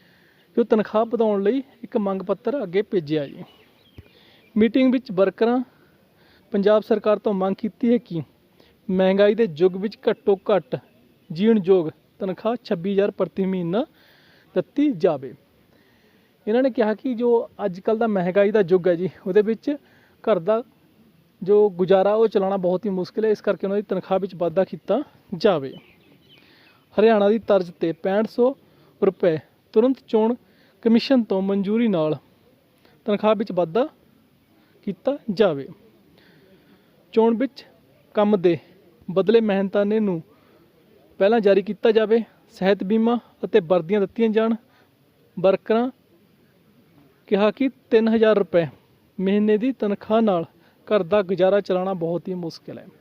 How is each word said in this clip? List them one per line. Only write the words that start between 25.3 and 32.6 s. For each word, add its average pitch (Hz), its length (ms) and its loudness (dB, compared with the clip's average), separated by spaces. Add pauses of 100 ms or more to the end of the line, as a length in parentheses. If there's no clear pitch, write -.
ਜਾਵੇ। 151 360 0 (1300)
ਹਰਿਆਣਾ 208 300 4
ਦੀ 226 100 2
ਤਰਜ਼ 185 320 0
'ਤੇ 165 200 -4
ਪੈਂਹਠ 202 380 -2
ਸੌ 254 240 0 (480)
ਰੁਪਏ 185 360 0 (360)
ਤੁਰੰਤ 247 240 2 (100)
ਚੋਣ 226 280 0 (460)
ਕਮਿਸ਼ਨ 233 420 2
ਤੋਂ 190 180 -2
ਮਨਜ਼ੂਰੀ 202 460 -2
ਨਾਲ 156 300 0 (880)